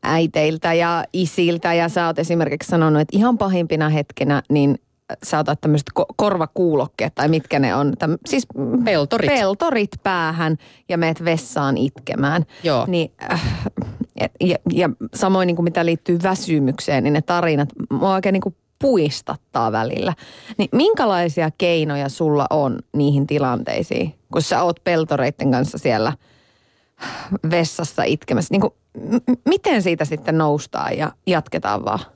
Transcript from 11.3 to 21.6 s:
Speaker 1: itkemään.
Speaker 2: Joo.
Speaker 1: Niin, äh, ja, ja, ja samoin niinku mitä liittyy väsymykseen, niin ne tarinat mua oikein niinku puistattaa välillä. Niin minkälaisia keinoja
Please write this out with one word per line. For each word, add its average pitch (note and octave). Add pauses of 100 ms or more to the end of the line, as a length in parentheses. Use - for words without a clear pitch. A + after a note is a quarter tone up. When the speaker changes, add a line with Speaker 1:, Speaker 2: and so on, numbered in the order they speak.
Speaker 1:
itkemään. C#3+ (180)
Speaker 2:
Joo. C3+
Speaker 1:
Niin, E3+ (200)
äh, D#3+ (800)
ja, - (120)
ja, F3+ (160)
ja E3 (240)
samoin F#3+
niinku F3
mitä E3+
liittyy E3+
väsymykseen, D3
niin D3
ne D3+
tarinat D#3+ (220)
mua D#3+
oikein F#3+
niinku F#3+ (240)
puistattaa D3
välillä. A2+ (460)
Niin G3+
minkälaisia F#3+
keinoja D3+